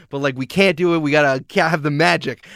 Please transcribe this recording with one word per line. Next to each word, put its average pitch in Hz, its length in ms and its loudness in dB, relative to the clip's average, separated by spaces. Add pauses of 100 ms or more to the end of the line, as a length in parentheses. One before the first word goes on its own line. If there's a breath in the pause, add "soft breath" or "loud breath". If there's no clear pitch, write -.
(100 loud breath)
but, 139 80 -8
like, 139 180 -2
we 131 100 -6
can't 185 300 2
do 170 200 0
it. - 20 0
We 147 140 -2
gotta 139 320 2
ca-, - 240 0
have 160 160 -2
the 151 80 -2
magic. 151 520 0 (120 loud breath)